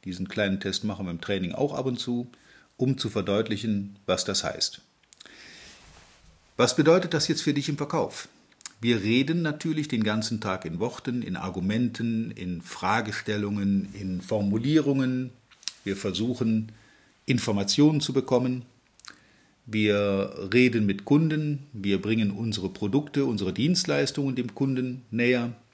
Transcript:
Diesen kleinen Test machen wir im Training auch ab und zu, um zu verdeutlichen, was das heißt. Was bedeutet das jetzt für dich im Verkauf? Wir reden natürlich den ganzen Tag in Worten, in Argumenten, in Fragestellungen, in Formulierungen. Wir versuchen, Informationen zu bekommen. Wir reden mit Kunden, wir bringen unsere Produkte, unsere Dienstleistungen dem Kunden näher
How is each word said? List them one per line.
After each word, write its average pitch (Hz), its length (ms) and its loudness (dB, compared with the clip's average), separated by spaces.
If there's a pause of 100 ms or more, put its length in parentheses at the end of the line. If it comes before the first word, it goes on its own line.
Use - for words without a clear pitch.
Diesen 92 220 -6
kleinen 98 320 0
Test - 240 -4
machen 101 200 -4
wir 90 60 -6
im 85 100 -6
Training 92 320 -2
auch 143 220 -2
ab 131 100 -4
und 127 160 -2
zu, 120 300 -4 (480)
um 131 180 2
zu 117 140 -4
verdeutlichen, 104 880 -2 (100)
was - 180 0
das - 200 -2
heißt. - 360 -4 (1800)
Was 120 180 4
bedeutet 165 380 6
das 147 160 0
jetzt - 140 -2
für 151 100 0
dich 139 160 -2
im 147 80 -2
Verkauf? - 520 -4 (520)
Wir 117 220 2
reden 139 400 2
natürlich 156 460 -2
den 110 160 0
ganzen 110 360 0
Tag 92 240 -2
in 82 140 -6
Worten, 120 420 -4
in 92 160 -6
Argumenten, 113 920 -2
in 90 320 -8
Fragestellungen, 104 1300 -2
in 92 300 -6
Formulierungen. 127 1080 0 (520)
Wir 98 120 0
versuchen, 110 760 0 (540)
Informationen 127 760 4
zu 143 140 -4
bekommen. 127 480 0 (1080)
Wir 101 840 2
reden 120 320 6
mit 98 180 0
Kunden, 151 680 2
wir 98 260 0
bringen 107 300 2
unsere 104 400 -4
Produkte, 135 560 0
unsere 98 260 -2
Dienstleistungen 143 840 0
dem 123 200 -4
Kunden 127 560 -2
näher 120 420 2 (220)